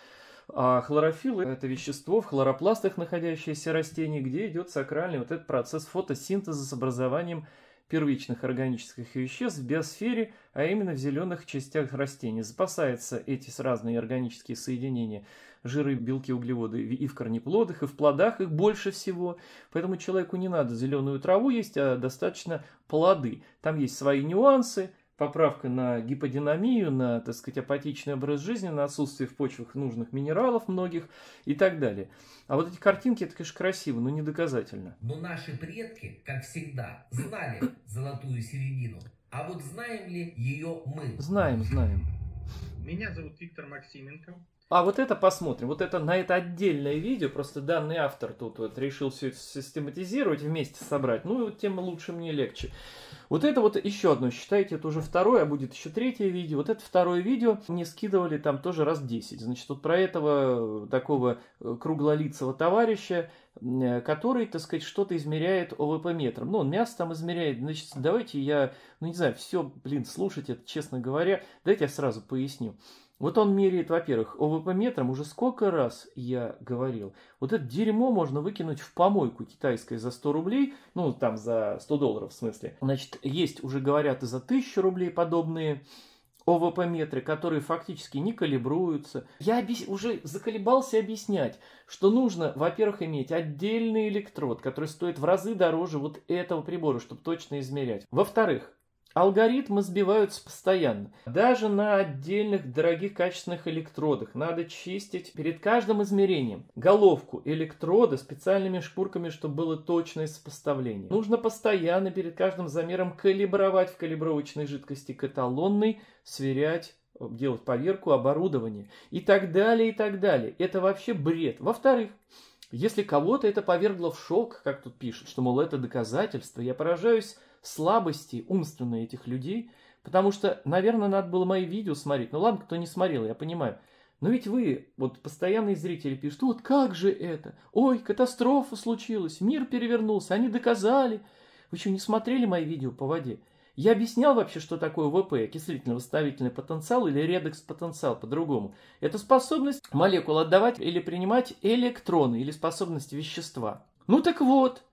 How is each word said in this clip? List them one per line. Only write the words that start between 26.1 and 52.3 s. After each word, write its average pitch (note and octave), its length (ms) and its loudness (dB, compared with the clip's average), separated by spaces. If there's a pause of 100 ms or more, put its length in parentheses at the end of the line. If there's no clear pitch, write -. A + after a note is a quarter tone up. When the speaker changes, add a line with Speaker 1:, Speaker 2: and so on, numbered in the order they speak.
Speaker 1:
на, B2 300 2
так A#2 140 -6
сказать, - 240 -10
апатичный C#3 560 -4
образ C#3 260 -2
жизни, F#3+ 280 -4
на D3 160 0
отсутствие C#3+ 440 -4
в - 80 -20
почвах C3 380 -6
нужных A#2+ 400 -6
минералов G#3+ 520 0
многих F3+ 440 -4 (340)
и C#3 100 0
так F3+ 240 2
далее. G2+ 300 -2 (400)
А C3+ 80 0
вот E3 120 2
эти F3 100 -14
картинки, G#3 460 2
это, D3+ 120 -10
конечно, - 220 -12
красиво, E3+ 420 -2
но B2 80 -2
не D3+ 140 -4
доказательно. B2+ 800 -4
Speaker 2:
Но B2+ 140 -6
наши E3 420 -10
предки, A3+ 680 -14
как C3 180 -8
всегда, C#3 680 -12
знали C#3+ 500 -8 (140)
<coughs> - 120 -20
золотую C3 540 -8
середину. B2+ 580 -6 (320)
А C#3+ 160 -8
вот F3 160 -10
знаем G#3 460 -10
ли F3 300 -8
ее D3+ 480 -6
мы? C#3 320 -8
Speaker 1:
Знаем, D3 460 0
знаем. E2+ 420 0 (720)
Speaker 3:
Меня F#3+ 360 -8
зовут D#3 240 -14
Виктор E3 280 -16
Максименко. C#3+ 680 -18 (360)
Speaker 1:
А F3 140 6
вот G3+ 160 2
это A#3+ 160 2
посмотрим. E3+ 500 2
Вот D3+ 160 -2
это, F3+ 160 -2
на D#3+ 180 2
это F#3 200 2
отдельное E3+ 580 0
видео. F#3 340 0
Просто C#3+ 320 -8
данный D#3 360 0
автор C3+ 360 -4
тут A#2 280 -10
вот A2 180 -6
решил C3+ 320 -4
все C3+ 180 -6
это B2+ 80 -10
систематизировать, D#3+ 1080 -4
вместе D3+ 420 -4
собрать. C3 400 0
Ну, A#3 200 -2
вот G#3 140 -6
тем G3 220 -2
лучше, F3 320 -6
мне E3+ 180 -6